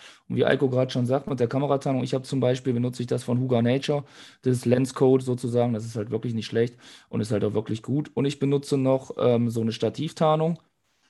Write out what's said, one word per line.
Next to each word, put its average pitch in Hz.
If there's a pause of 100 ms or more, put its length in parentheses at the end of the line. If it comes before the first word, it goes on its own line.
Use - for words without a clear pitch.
(300)
Und 117
wie 120
Eiko 135
gerade 127
schon 123
sagt, 135
mit 131
der 120
Kameratarnung, 135
ich 131
hab 127
zum 139
Beispiel, 127
benutze 123
ich 120
das 123
von 123
Huga 127
Nature, 139 (400)
das 127
Lens 127
Coat 131
sozusagen, 120
das 107
ist 113
halt 117
wirklich 117
nicht 107
schlecht 117 (320)
und 117
ist 104
halt 104
auch 110
wirklich 110
gut. 147
Und 135
ich 139
benutze 139
noch, 131
ähm, 120
so 117
eine 113
Stativtarnung. 156 (500)